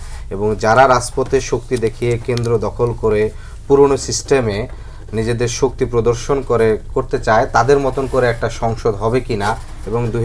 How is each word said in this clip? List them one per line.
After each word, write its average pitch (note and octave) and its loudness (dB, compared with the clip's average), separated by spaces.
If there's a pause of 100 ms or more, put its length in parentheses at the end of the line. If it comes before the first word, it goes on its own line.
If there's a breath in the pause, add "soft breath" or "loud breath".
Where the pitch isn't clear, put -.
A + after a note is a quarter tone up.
(340 loud breath)
এবং G2+ 0 (160)
যারা C3 8
রাজপথে B2+ 2 (120)
শক্তি B2+ -2
দেখিয়ে A#2+ 0 (120)
কেন্দ্র A#2+ 0
দখল G#2+ -2 (120)
করে G#2+ 2 (440 loud breath)
পুরনো C#3 6
সিস্টেমে A2+ 0 (540 loud breath)
নিজেদের A2+ -2 (100)
শক্তি C3 0
প্রদর্শন A#2+ 0 (120)
করে, A2+ 4 (260)
করতে B2+ -2
চায়, A2 4
তাদের B2 4
মতন C3+ -2
করে B2+ 2
একটা A#2+ 0 (140)
সংসদ A#2 0
হবে A2+ 2
কিনা G#2 -2 (380)
এবং A2+ -2 (140)
দুই A#2 0